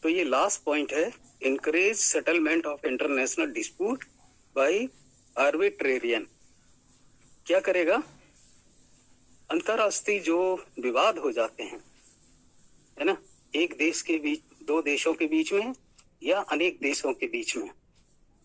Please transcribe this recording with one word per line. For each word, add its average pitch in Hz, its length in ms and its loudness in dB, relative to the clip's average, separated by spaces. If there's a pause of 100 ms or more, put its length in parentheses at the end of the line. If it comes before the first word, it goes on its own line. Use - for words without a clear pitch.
तो 160 60 2
ये 175 140 2
last 151 400 2
point 147 300 0
है, 165 180 0 (360)
encourage 160 680 2
settlement 160 500 2
of 147 200 -6
international 135 680 -2
dispute 196 500 -4 (540)
by 175 300 2 (520)
arbitrarian। 135 840 0 (1200)
क्या 180 140 2
करेगा? 180 440 2 (1500)
अंतर्राष्ट्रीय 208 680 0
जो 180 460 0 (140)
विवाद 131 380 0
हो 156 140 -2
जाते 113 320 -4
हैं, 104 200 -14 (1160)
है 143 60 0
ना, 190 120 2 (380)
एक 156 220 0
देश 156 240 0
के 165 160 0
बीच, 151 240 -4 (220)
दो 156 180 2
देशों 147 320 0
के 160 140 -2
बीच 156 260 0
में 226 200 0 (500)
या 185 160 2
अनेक 170 420 -2
देशों 143 320 -2
के 135 140 -6
बीच 117 300 -6
में, 101 140 -6 (720)